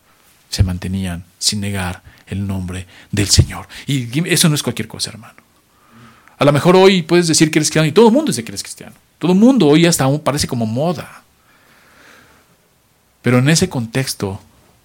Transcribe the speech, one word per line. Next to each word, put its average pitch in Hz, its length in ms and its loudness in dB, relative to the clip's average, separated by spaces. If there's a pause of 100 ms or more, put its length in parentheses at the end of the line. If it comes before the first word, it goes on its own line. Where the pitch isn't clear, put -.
(500)
se - 140 0
mantenían 92 600 -6 (160)
sin - 200 -4
negar 98 420 -6 (260)
el 98 200 -8
nombre 92 400 -8 (240)
del 98 180 -2
Señor. - 380 -2 (180)
Y 135 440 -4
eso 170 200 2
no 147 60 0
es - 80 -4
cualquier 117 240 -6
cosa, - 240 -12
hermano. - 240 -20 (1040)
A 135 80 0
lo 143 60 6
mejor 165 240 4
hoy 190 260 6
puedes 175 260 2
decir 156 240 2
que 165 80 2
eres 151 100 0
cristiano, 156 180 2
y 143 40 -2
todo 220 160 6
el 214 60 4
mundo 285 180 0
dice 117 120 -6
que 104 80 -16
eres 98 120 -12
cristiano. - 320 -18 (240)
Todo 170 140 0
el 185 40 4
mundo 226 300 4
hoy 160 180 6
hasta 170 180 0
aún 139 160 0
parece 147 280 -4
como 117 180 -6
moda. 135 580 -6 (2000)
Pero 123 180 2
en 135 100 2
ese 165 200 2
contexto, 113 720 -6 (440)